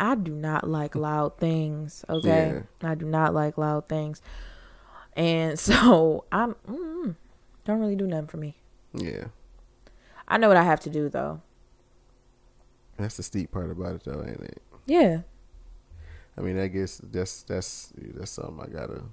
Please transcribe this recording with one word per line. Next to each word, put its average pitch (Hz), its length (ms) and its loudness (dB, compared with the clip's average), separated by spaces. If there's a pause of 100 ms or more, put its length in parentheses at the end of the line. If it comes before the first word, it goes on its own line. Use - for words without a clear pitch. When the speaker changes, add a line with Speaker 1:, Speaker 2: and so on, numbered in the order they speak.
Speaker 1:
I 226 140 2
do 175 180 -2
not 151 360 -2
like 151 260 -2
loud 151 440 0
things, 156 720 -2
okay? 160 540 2 (200)
Speaker 2:
Yeah. 165 80 -4
Speaker 1:
I 160 40 -2
do 160 100 -6
not 156 300 2
like 151 240 0
loud 151 300 -2
things. 151 340 -6 (920)
And 160 440 2
<laughs> - 100 0
so, 202 640 8
I'm, 226 220 0 (120)
mm, 320 480 -6 (520)
don't 220 140 0
really 208 160 0
do 190 100 -2
nothing 156 220 -4
for 160 100 -12
me. 147 180 -10 (380)
Speaker 2:
Yeah. 69 320 -6 (1000)
Speaker 1:
I 214 120 2
know 220 100 6
what 185 80 10
I 170 80 10
have 156 160 4
to 147 100 -10
do, 151 200 -2
though. 147 320 -4 (1500)
Speaker 2:
That's 104 220 -6
the - 40 -10
steep - 300 -6
part 85 180 -6
about 87 260 -6
it, - 80 -16
though, - 220 -8
ain't - 140 -10
it? - 220 -16 (240)
Speaker 1:
Yeah. 240 340 4 (1160)
Speaker 2:
I - 20 -8
mean, 95 180 -2
I 95 100 0
guess 95 360 -4
that's, 92 380 -6
that's, - 500 -8 (220)
that's - 160 -12
something - 300 -10
I - 80 -14
gotta, - 340 -10 (100)